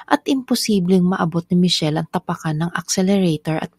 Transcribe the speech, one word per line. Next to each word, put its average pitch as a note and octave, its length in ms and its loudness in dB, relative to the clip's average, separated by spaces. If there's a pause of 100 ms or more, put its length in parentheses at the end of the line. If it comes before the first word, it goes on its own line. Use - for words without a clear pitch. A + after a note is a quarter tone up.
at - 240 0
imposibleng G3 800 0
maabot F3 400 -2
ni F3+ 80 2
Michelle E3 400 2
ang D#3 160 -4
tapakan D#3+ 480 -6
ng E3+ 160 -2
accelerator F3+ 800 0
at - 220 -8